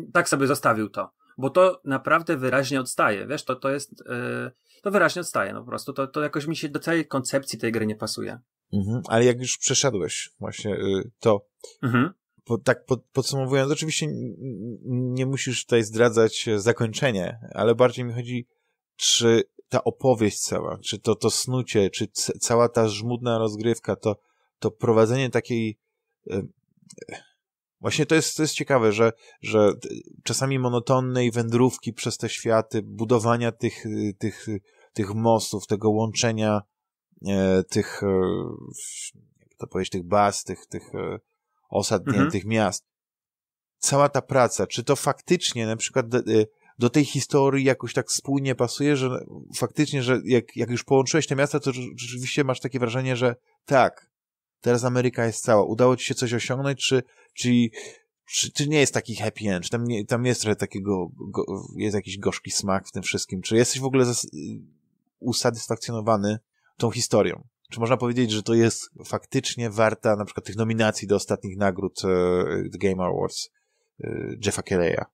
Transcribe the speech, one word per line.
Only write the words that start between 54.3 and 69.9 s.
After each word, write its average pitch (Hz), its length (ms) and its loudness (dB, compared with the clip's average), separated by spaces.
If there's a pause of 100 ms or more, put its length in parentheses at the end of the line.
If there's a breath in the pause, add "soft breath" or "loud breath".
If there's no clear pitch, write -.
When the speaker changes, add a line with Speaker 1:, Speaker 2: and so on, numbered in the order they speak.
Speaker 2:
teraz 120 220 2
Ameryka 123 420 0
jest 110 180 -4
cała, 107 200 6
udało 123 320 4
ci - 100 -6
się 135 100 -4
coś 120 180 -2
osiągnąć, 131 540 -4
czy, 131 160 2 (300 soft breath)
czy, - 160 -2 (800 loud breath)
czy, - 220 -4
czy 143 180 -2
nie 151 100 4
jest 131 140 4
taki 110 220 -4
happy 107 340 -6
end, 90 160 0
czy - 40 -10
tam 117 140 -2
nie, 117 220 -4
tam 120 200 -2
jest 123 160 2
trochę 107 140 0
takiego, 95 600 -2
go-, - 300 -4 (300)
jest 104 200 -2
jakiś 98 240 -6
gorzki - 320 -4
smak 95 360 -2
w - 40 -20
tym 95 120 -8
wszystkim, - 380 -6
czy 110 140 -2
jesteś 120 260 2
w 135 40 -2
ogóle 131 200 2
zas-, 120 220 -2 (920)
usatysfakcjonowany 110 1200 -2 (380)
tą 117 140 0
historią? 101 560 2 (240)
Czy - 80 -10
można 117 180 2
powiedzieć, 120 340 0
że 107 120 -2
to 117 100 0
jest 113 360 4 (160)
faktycznie - 640 -4
warta 107 460 2